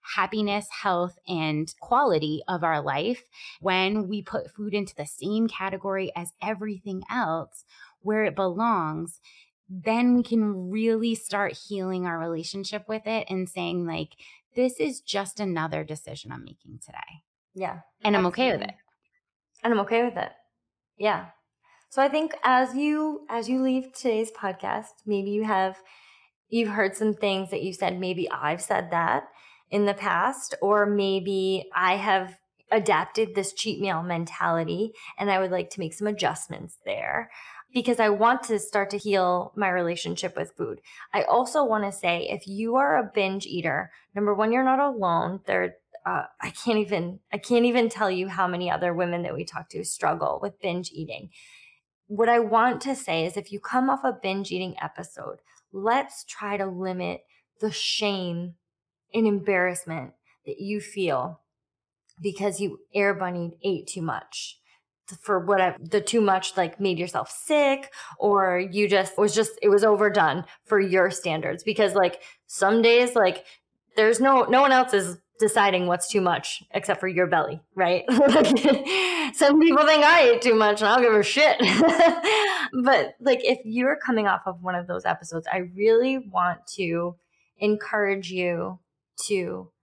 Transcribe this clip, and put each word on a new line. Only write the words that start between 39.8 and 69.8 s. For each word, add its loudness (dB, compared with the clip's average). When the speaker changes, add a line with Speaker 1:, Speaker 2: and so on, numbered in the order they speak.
Speaker 2:
with -6
food." -8
I 0
also 2
wanna 0
say, -2
if -8
you -4
are 2
a -2
binge -2
eater, -4
number 0
one, 0
you're 2
not 2
alone. 0
There, -2
uh, -4
I -10
can't -2
even, -4
I -8
can't 2
even 2
tell -2
you -4
how -2
many -4
other -2
women -2
that -6
we -8
talk -14
to -10
struggle -2
with -8
binge -6
eating. -12
What 0
I 6
want 2
to -4
say -2
is -6
if -8
you -10
come 0
off -2
a 0
binge -6
eating -6
episode, -12
let's -2
try -8
to -4
limit -6
the -2
shame -4
and 2
embarrassment -2
that -10
you -6
feel -4
because -4
you -6
air 2
bunnied, -6
ate -4
too -8
much -8
for -2
whatever, 0
the -2
too 0
much, 0
like, -2
made 0
yourself -6
sick, 0
or 4
you 0
just, 2
was 2
just, 2
it 6
was 6